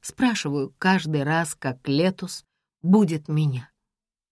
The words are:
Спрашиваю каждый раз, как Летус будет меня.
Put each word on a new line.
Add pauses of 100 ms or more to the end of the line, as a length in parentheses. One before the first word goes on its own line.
Спрашиваю
каждый
раз,
как
Летус (380)
будет
меня. (600)